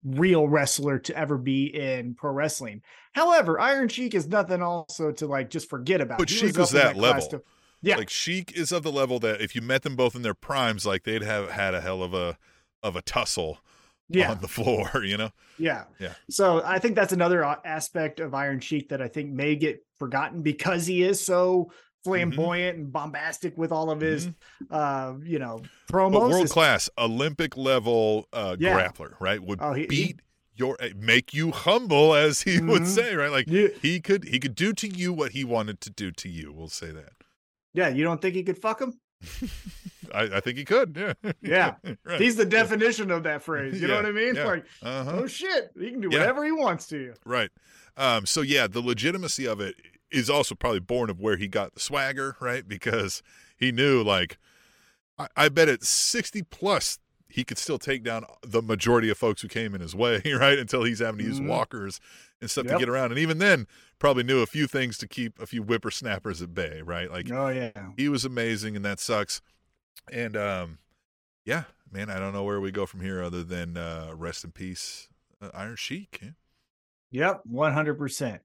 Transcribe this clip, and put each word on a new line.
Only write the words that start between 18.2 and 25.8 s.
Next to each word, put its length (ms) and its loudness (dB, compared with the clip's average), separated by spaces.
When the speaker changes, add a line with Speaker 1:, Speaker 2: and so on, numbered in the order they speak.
Speaker 1:
Iron 260 -2
Sheik 280 -4
that 120 -4
I 60 -4
think 240 -6
may 240 0
get 280 -2
forgotten 460 -4
because 420 0
he 180 2
is 220 2
so 460 2
Speaker 2:
Mm-hmm. 60 -2
Speaker 1:
flamboyant 460 0
and 160 -10
bombastic 640 -6
with 160 -2
all 180 0
of 80 -2
his, 280 0
Speaker 2:
Mm-hmm. 460 -14
Speaker 1:
uh, 420 -2
you 140 -2
know, 200 -8